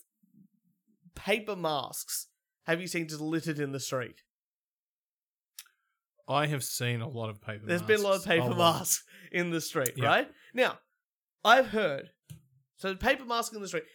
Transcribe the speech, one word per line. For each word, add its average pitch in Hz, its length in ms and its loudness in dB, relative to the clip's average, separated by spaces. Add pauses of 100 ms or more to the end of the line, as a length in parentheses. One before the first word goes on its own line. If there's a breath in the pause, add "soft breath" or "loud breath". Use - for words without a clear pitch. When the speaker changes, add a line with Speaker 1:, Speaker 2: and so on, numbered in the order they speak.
(1120)
Speaker 1:
paper 208 440 -2
masks - 680 -4 (360)
have 170 160 0
you 180 80 -8
seen 170 180 -2
just 151 140 -10
littered 156 400 -2
in 139 140 -2
the 135 80 -6
street? - 400 -6 (2000)
Speaker 2:
I 143 200 2
have 139 160 -2
seen 120 380 -2
a 117 60 -4
lot 117 220 -6
of 107 120 -12
paper 110 240 -10
Speaker 1:
There's 170 160 0
been 208 180 4
a 202 40 0
lot 196 120 2
of 190 100 -4
Speaker 2:
masks. - 20 -4
Speaker 1:
paper 165 180 4
Speaker 2:
A 123 100 0
lot. 165 240 6
Speaker 1:
masks - 240 -2 (280 loud breath)
in 175 200 -2
the 165 80 -2
street, 143 380 -2
Speaker 2:
Yeah. 123 100 0
Speaker 1:
right? 214 240 2 (220 soft breath)
Now, 247 260 2 (640)
I've 240 240 8
heard, 196 440 -2 (680)
so 190 160 -4
the - 40 -6
paper 262 280 0
mask 233 280 -2
in 214 80 -10
the 190 60 -8
street, 170 160 -4 (120 soft breath)